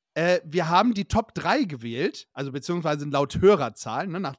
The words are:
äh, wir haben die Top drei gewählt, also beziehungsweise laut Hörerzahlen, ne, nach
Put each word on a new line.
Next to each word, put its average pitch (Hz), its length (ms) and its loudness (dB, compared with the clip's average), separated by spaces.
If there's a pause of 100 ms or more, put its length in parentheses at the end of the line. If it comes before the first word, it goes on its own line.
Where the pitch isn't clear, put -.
(160)
äh, 175 280 2
wir 160 240 -2
haben 208 260 4
die 196 140 -4
Top - 260 0
drei 220 300 0
gewählt, 123 680 -6
also 139 200 -6
beziehungsweise 151 540 -2
laut 143 300 -2
Hörerzahlen, 151 760 2
ne, 180 80 -6
nach 139 180 -8